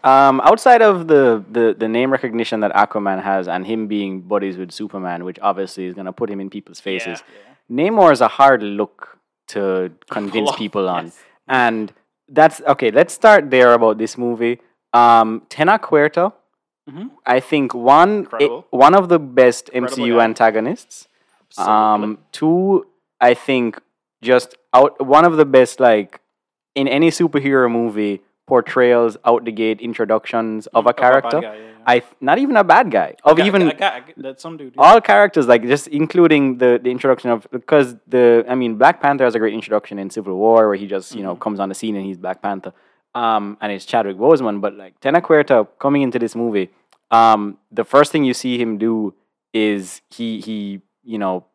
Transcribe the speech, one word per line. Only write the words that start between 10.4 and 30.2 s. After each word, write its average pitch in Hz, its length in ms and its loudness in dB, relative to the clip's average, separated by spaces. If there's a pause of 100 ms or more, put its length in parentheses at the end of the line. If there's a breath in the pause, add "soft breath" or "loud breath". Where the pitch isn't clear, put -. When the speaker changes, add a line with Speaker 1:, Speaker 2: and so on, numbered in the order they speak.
Speaker 2:
Pull 143 40 0
off, 131 80 -6
Speaker 1:
people 101 300 -6
on. 87 180 -6
Speaker 2:
yes. 85 140 -20 (280 soft breath)
Speaker 1:
And 117 440 -4 (380)
that's, 151 320 2
okay, 131 300 0
let's 147 220 2
start 196 360 4
there 123 240 6
about 113 240 2
this 113 200 -8
movie. 120 420 -4 (340)
Um, 117 560 4
Tenoch 185 360 0
Huerta, 160 480 0 (560)
Speaker 2:
Mm-hmm. 175 180 -16 (160)
Speaker 1:
I 127 160 0
think 135 360 -4
one, 139 340 4 (100)
Speaker 2:
Incredible. 123 540 -4
Speaker 1:
i-, - 20 -8
one 143 200 6
of 185 140 2
the 170 100 2
best 127 500 0
Speaker 2:
Incredible 123 320 -6
Speaker 1:
M 120 60 -4
C - 0 -
U 120 100 0
Speaker 2:
guy. 117 60 4
Speaker 1:
antagonists. 113 840 -4 (480)
Speaker 2:
Absolutely. 101 180 -2
Speaker 1:
Um, 107 440 0 (140)
two, 180 560 -2 (340)
I 123 140 4
think 123 440 -4 (440)
just 123 320 0 (180)
out, 135 320 4
one 147 180 6
of 165 140 2
the 151 80 6
best, 131 340 2
like, 110 400 0 (540)
in 139 140 -4
any 151 240 2
superhero 139 580 0
movie, 107 520 -4 (260)
portrayals 120 760 0
out 117 220 0
the 117 60 -8
gate, 110 300 -4
introducctions 110 840 -6